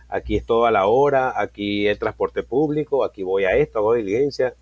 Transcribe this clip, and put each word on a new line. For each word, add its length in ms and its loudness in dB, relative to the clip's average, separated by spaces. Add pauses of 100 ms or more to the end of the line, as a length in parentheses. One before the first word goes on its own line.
aquí 280 -4
es 100 -4
todo 200 2
a 40 2
la 160 2
hora, 540 2
aquí 460 -2
el 120 0
transporte 440 -4
público, 600 -2
aquí 180 -8
voy 220 0
a 120 2
esto, 240 0
hago 140 2
diligencia, 680 -2